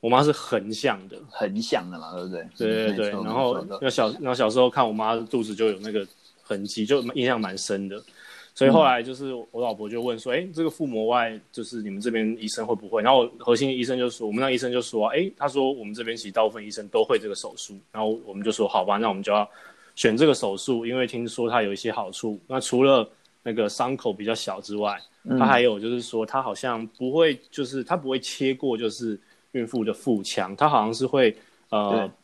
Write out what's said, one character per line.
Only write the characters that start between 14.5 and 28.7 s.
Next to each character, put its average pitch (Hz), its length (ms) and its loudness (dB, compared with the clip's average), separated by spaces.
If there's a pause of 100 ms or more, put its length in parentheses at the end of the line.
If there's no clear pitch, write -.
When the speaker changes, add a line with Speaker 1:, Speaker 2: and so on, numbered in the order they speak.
Speaker 1:
生 123 140 -2
就 123 100 0
说 117 300 -2
：“诶， 170 240 0
他 143 100 -4
说 135 240 2
我 131 140 -6
们 104 100 -10
这 117 120 -8
边 117 100 -6
其 107 80 -12
实 101 80 -10
大 113 100 2
部 110 80 4
分 107 160 -10
医 107 60 -12
生 104 160 -10
都 110 160 4
会 110 160 2
这 107 80 -6
个 98 80 -6
手 87 220 -12
术。” 101 200 -16 (140)
然 110 100 -6
后 110 240 0
我 101 80 -14
们 98 80 -10
就 107 120 0
说 107 160 2
：“好 92 160 2
吧， 101 100 2
那 110 140 2
我 98 40 0
们 98 80 -6
就 101 120 0
要 104 120 4 (480)
选 110 220 2
这 139 100 6
个 147 80 6
手 101 220 -2
术， 117 300 -2
因 120 100 -4
为 127 100 2
听 117 220 -6
说 120 220 -2
它 117 140 2
有 101 100 -2
一 - 20 -4
些 110 160 -4
好 101 180 -4
处。” 104 380 -6
那 131 100 -4
除 127 240 0
了 135 240 6 (380)
那 117 80 -4
个 107 160 0
伤 127 300 -2
口 113 160 -2
比 101 100 -8
较 110 100 -2
小 101 280 -6
之 104 160 -8
外， 101 200 -2 (280)
Speaker 2:
嗯。 127 120 0
Speaker 1:
它 131 80 6
还 131 140 6
有 117 180 4
就 110 120 -4
是 120 120 -2
说， 113 240 -4
它 135 160 -2
好 117 140 -4
像 113 320 -4 (100)
不 127 140 -4
会， 156 260 4 (140)
就 139 140 -4
是 127 180 -6
它 175 140 0
不 139 120 -6
会 135 80 0
切 131 380 -2
过， 127 220 -2